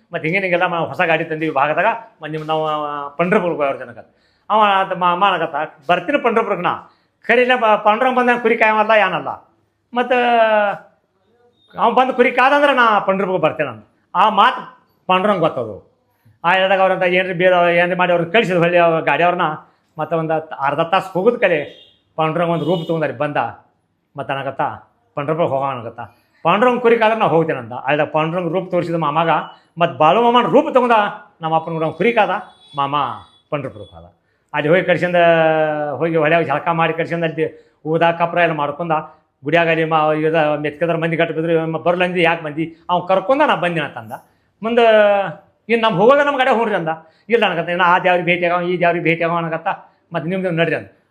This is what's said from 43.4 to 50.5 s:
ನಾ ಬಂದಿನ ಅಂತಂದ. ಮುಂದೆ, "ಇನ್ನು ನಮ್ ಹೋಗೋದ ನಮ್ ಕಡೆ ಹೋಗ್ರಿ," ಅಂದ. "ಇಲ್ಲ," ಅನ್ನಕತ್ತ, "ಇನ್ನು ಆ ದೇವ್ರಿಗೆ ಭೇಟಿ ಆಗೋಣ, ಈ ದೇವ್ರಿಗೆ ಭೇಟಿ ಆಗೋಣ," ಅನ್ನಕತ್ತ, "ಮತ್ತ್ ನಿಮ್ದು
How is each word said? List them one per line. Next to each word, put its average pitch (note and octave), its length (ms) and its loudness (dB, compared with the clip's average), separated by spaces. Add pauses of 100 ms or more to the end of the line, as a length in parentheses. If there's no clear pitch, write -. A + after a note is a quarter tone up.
ನಾ A3 80 2
ಬಂದಿನ E3+ 300 -2
ಅಂತಂದ. A#2 300 -14 (480)
ಮುಂದೆ, A#3 220 2 (840)
"ಇನ್ನು A3+ 140 0
ನಮ್ A3 140 2
ಹೋಗೋದ C4 300 6
ನಮ್ C#4+ 120 -2
ಕಡೆ C4 120 2
ಹೋಗ್ರಿ," A3 260 0
ಅಂದ. D#3+ 160 -4 (360)
"ಇಲ್ಲ," A3 160 0
ಅನ್ನಕತ್ತ, E3+ 260 -4
"ಇನ್ನು F3+ 140 0
ಆ F3 140 4
ದೇವ್ರಿಗೆ F3 280 2
ಭೇಟಿ F3 180 0
ಆಗೋಣ, F3 200 0
ಈ F3+ 140 -2
ದೇವ್ರಿಗೆ E3+ 260 0
ಭೇಟಿ E3 200 0
ಆಗೋಣ," E3+ 140 -2
ಅನ್ನಕತ್ತ, D#3+ 300 -6 (440)
"ಮತ್ತ್ D#3+ 160 -6
ನಿಮ್ದು F#3 220 -4